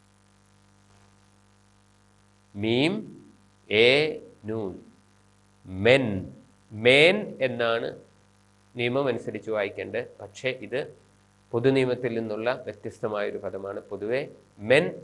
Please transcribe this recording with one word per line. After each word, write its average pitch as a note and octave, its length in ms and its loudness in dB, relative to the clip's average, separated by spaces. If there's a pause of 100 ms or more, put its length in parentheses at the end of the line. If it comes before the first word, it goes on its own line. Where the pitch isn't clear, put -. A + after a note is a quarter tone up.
(2500)
മീം A#2+ 400 2 (760)
ഏ A2+ 180 8 (600)
നൂൻ. G#2+ 220 -4 (1120)
മെൻ, C3 200 6 (800)
മേൻ D3+ 320 8 (300)
എന്നാണ് A#2+ 420 -2 (840)
നിയമം B2+ 360 0
അനുസരിച്ച് A2 460 -6
വായിക്കേണ്ടത്. G2+ 520 -4 (120)
പക്ഷേ A#2 300 -8 (160)
ഇത് A#2+ 140 -4 (720)
പൊതുനിയമത്തിൽ B2+ 680 2
നിന്നുള്ള A2 300 -4 (180)
വ്യത്യസ്തമായൊരു G#2 800 -6
പദമാണ്. G2 360 -8 (100)
പൊതുവെ G#2+ 300 -4 (500)
മെൻ D3+ 140 6 (200)